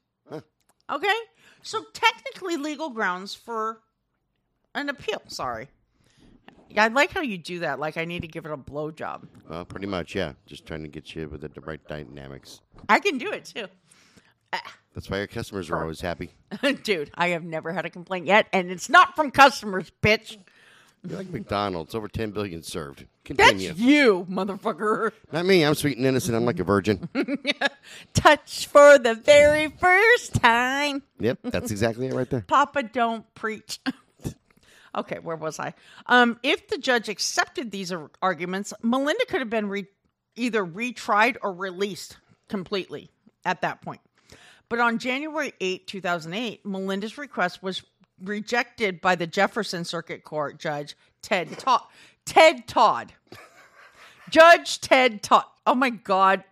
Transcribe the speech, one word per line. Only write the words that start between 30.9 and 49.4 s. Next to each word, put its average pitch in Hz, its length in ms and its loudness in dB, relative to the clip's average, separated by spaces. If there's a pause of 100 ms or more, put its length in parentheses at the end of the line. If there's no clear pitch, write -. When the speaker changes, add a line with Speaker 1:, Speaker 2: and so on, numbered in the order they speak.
Speaker 1:
Yep, 117 240 -2
that's - 280 -6
exactly 113 360 -2
it 127 60 -6
right 127 160 -4
there. 117 180 -4
Speaker 2:
Papa, 285 360 2
don't 226 520 -4
preach. - 500 -10
<laughs> - 40 -4 (1080)
Okay, - 220 -8
where 165 180 -10
was 156 240 -8
I? - 140 -8 (320)
Um, 240 380 4
if 320 240 -2
the 415 100 -8
judge 240 320 -2
accepted 240 640 -6
these 190 200 -8
ar-, 160 200 -10 (100)
arguments, 185 640 -4
Melinda 277 420 0
could 370 140 -4
have 240 100 -6
been 214 180 -2
re-, 196 200 -8 (480)
either 220 280 -2
retried 220 800 0
or 196 100 -4
released 185 640 -8 (300)
completely 185 600 -8 (340)
at 170 180 -2
that 156 200 -4
point. - 200 -14 (680)
But 233 100 -2
on 233 200 2
January 285 600 -6
eighth, 185 280 -6
two 202 120 -12
thousand 170 360 -4
eight, 226 280 -8
Melinda's 196 540 -6
request 214 460 -6
was 185 180 -8 (400)
rejected 208 800 -4
by 185 140 2
the 170 100 -2
Jefferson 196 580 -2